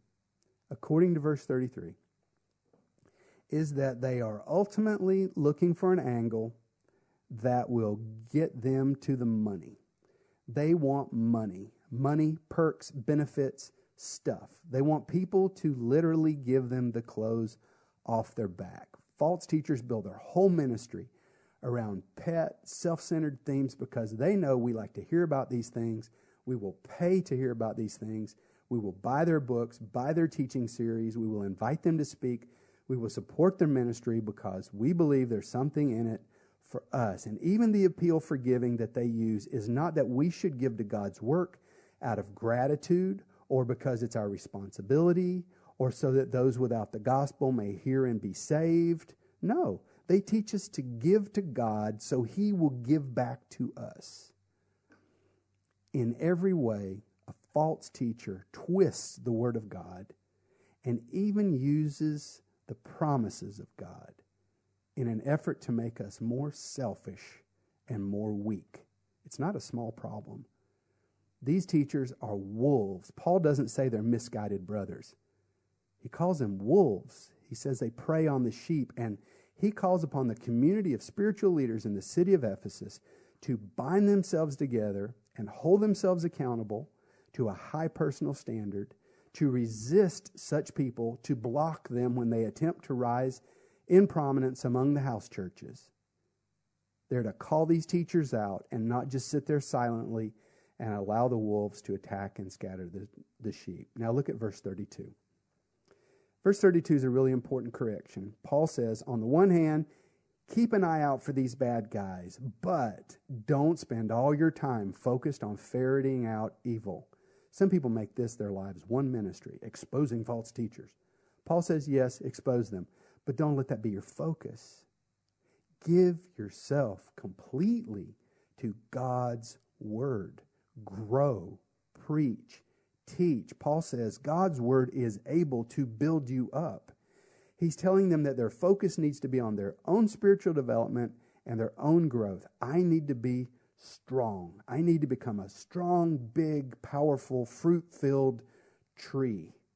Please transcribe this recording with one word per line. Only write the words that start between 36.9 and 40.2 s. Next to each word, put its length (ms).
us. 320
And 160
even 320
the 140
appeal 340
for 160
giving 400
that 160
they 120
use 420
is 220
not 260
that 140
we 200